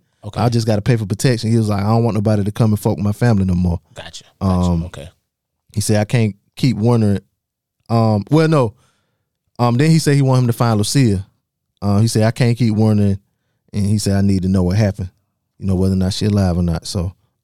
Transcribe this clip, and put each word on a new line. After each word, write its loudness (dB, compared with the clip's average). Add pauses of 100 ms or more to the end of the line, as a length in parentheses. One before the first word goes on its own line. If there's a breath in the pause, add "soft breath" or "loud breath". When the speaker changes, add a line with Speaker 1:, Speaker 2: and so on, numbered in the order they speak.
(240)
Speaker 1:
Okay. -8
Speaker 2:
I 2
just 0
gotta 0
pay 0
for -4
protection. -2
He 2
was 0
like, -2
"I -2
don't 2
want 0
nobody 0
to -4
come 2
and 0
fuck -2
with -4
my 0
family 0
no 0
more." 0 (160)
Speaker 1:
Gotcha. -18 (160)
Gotcha. 0
Speaker 2:
Um, -2
Speaker 1:
Okay. -16 (640)
Speaker 2:
he -4
said, 0
"I -2
can't 0 (220)
keep -2
wondering." 2 (680)
Um, 0
well, 2
no. 0 (880)
Um, 2
then 2
he 4
said 0
he 2
want 2
him 0
to 2
find 0
Lucia. 0 (560)
Uh, 0
he 4
said, 0
"I 2
can't 0
keep 0
wondering." 2 (540)
And -2
he 0
said, -2
"I 0
need 2
to -2
know 2
what 0
happened. -2 (480)
You -10
know, 0
whether 0
or 0
not -2
she -4
alive 0
or 0
not." -4
So, -6 (320)